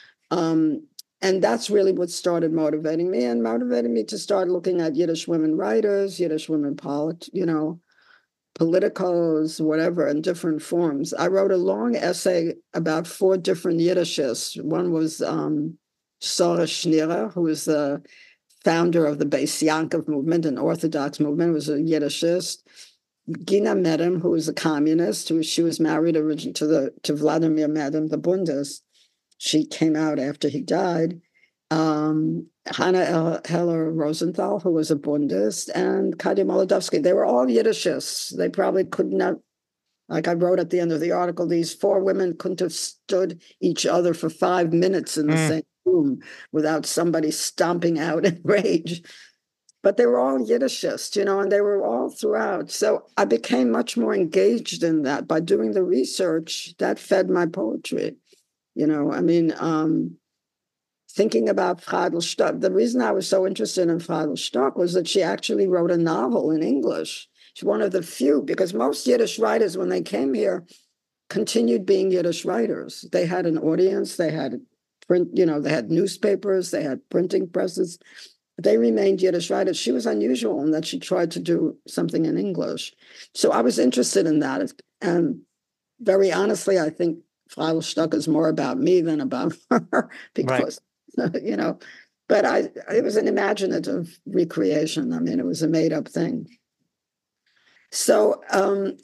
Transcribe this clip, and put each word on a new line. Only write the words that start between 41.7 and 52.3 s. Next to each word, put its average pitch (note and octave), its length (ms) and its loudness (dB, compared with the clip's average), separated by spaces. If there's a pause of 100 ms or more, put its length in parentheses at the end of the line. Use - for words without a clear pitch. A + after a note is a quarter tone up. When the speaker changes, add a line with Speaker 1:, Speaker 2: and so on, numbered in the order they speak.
Speaker 1:
four G3 280 2
women F#3+ 340 0
couldn't F3+ 240 -6
have F3+ 120 -2
stood - 680 -4 (200)
each F3 260 0
other F3 280 2
for D#3+ 160 -4
five F3+ 420 0
minutes F3 460 0
in D3+ 100 2
the D#3 80 4
Speaker 2:
Mm. D#3+ 120 2
Speaker 1:
same D#3 140 0 (220)
room E3 360 2 (320)
without D3+ 340 0
somebody D#3+ 440 0
stomping E3+ 680 0
out E3 280 0
<laughs> - 0 -
in F3 180 0
rage. F3 580 0 (800)
But D#3 140 4
they A#3+ 100 6
were A#3+ 120 4
all C4+ 200 2
Yiddishists, F3 800 -2
you G3+ 80 2
know, G3 140 0
and G3 140 0
they G3+ 80 6
were G3+ 260 0
all B3 240 -2
throughout. G#3+ 600 -2